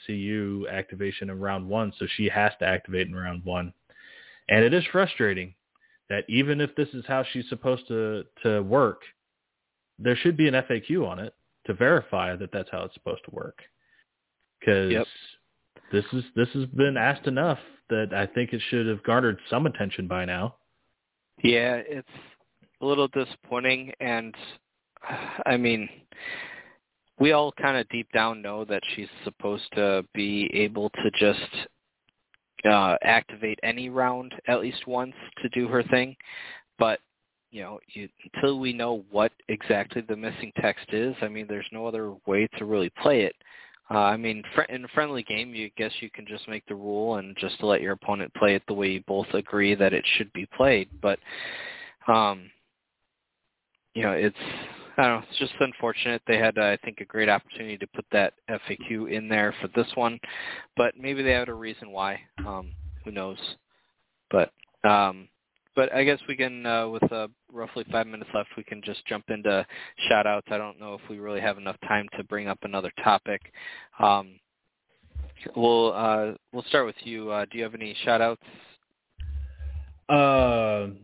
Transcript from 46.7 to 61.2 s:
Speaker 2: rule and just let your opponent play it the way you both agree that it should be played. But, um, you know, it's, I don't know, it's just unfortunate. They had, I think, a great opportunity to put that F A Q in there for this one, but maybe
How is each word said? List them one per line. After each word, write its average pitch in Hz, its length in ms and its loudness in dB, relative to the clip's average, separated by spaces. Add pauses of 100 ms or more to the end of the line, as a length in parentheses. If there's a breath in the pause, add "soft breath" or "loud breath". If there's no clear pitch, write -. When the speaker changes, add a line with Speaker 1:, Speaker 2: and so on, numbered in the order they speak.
Speaker 2:
rule 104 420 -2
and 98 200 -8
just - 260 -6
let 98 200 4
your 95 100 -2
opponent 98 400 -6
play 101 220 4
it 95 120 0
the 110 60 -2
way 101 200 0
you 95 100 -4
both 98 320 -2
agree 101 400 2
that 98 180 4
it - 220 0
should 104 180 -2
be - 140 -8 (100)
played. 123 320 4 (140)
But, 98 160 2 (880 loud breath)
um, 101 440 4 (1400)
you 113 80 -4
know, 104 100 2
it's, 101 260 0 (580 loud breath)
I 139 60 6
don't 120 180 4
know, - 80 -14
it's - 100 -6
just - 220 -4
unfortunate. 120 680 -2
They 113 120 4
had, 110 180 4
I 101 220 2
think, - 220 -12
a 101 40 -12
great 107 240 0
opportunity 104 480 0
to 98 120 -10
put - 240 -12
that 101 200 4 (160)
F 110 220 -6
A 101 60 -6
Q 110 300 -6
in 107 220 -4
there 104 320 2
for 95 80 -6
this - 260 0
one, 117 240 0 (560 loud breath)
but 120 220 2
maybe 135 260 -4